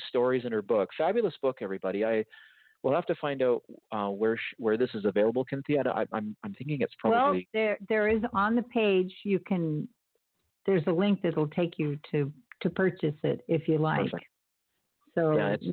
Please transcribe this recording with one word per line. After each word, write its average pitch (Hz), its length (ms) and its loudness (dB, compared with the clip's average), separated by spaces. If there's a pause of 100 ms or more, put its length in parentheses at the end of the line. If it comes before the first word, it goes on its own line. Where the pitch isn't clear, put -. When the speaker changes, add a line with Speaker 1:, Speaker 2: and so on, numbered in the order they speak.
Speaker 1:
stories 127 360 2
in 120 60 -6
her 107 120 0
book. 98 260 2 (100)
Fabulous 190 420 0
book, 131 200 -2
everybody. 95 440 -2
I, 110 200 2 (580)
we'll 135 120 2
have 170 120 0
to 170 100 0
find 139 260 -4
out, 123 200 2 (300)
uh, 104 160 -2
where 110 280 0
sh-, - 200 -10
where 110 200 0
this 123 180 0
is 101 100 -6
available, 110 440 2
Cynthia. 139 380 -2
I, 110 260 -2
I'm, 107 300 -6
I'm 101 120 -10
thinking 139 260 -6
it's - 140 -4 (100)
Speaker 2:
Well, 220 80 4
Speaker 1:
probably 240 400 2
Speaker 2:
there, 214 260 -2 (100)
there 214 200 2
is 214 140 2 (100)
on 208 240 0
the 240 60 0
page. 196 500 2 (120)
You 196 140 2
can, 165 480 -2 (800)
there's 185 220 2
a 170 40 2
link 196 300 4
that'll 156 260 0
take 175 300 -2
you 147 180 0 (140)
to, 147 220 0 (300)
to 180 80 0
purchase 180 520 0
it 151 240 0
if 160 220 0
you 160 100 2
like. 156 320 2
Speaker 1:
Perfect. - 160 -10 (880)
Speaker 2:
So 156 220 2
Speaker 1:
Yeah, - 140 2
it's - 220 -4